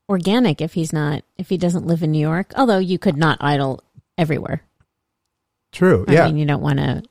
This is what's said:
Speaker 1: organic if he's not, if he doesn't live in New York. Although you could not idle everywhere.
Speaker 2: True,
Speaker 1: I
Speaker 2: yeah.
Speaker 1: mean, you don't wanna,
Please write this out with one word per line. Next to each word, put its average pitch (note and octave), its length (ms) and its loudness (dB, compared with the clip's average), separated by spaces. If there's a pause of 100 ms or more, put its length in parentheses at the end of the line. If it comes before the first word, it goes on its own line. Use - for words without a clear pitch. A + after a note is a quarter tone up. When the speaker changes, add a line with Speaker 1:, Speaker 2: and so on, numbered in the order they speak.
Speaker 1:
organic G3 540 0
if D#3 140 -4
he's D#3+ 180 -4
not, D3 320 -2 (140)
if F#3+ 100 -10
he F#3+ 80 0
doesn't F3 300 -2
live E3 160 0
in D#3 100 0
New D#3 60 0
York. D#3+ 400 -2
Although A#3 180 2
you F#3 220 0
could E3 180 0
not D#3 240 2
idle C#3+ 420 -2 (360)
everywhere. D#3 440 -4 (1080)
Speaker 2:
True, E3+ 360 2
Speaker 1:
I - 40 2
Speaker 2:
yeah. - 140 6
Speaker 1:
mean, D#3 100 0
you D3+ 100 0
don't C#3+ 160 0
wanna, C#3 480 -2